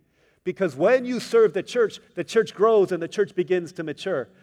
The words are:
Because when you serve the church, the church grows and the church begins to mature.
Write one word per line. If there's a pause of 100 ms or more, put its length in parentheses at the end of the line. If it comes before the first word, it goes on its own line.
(440)
Because
when
you
serve
the
church, (160)
the
church
grows
and
the
church
begins
to
mature. (140)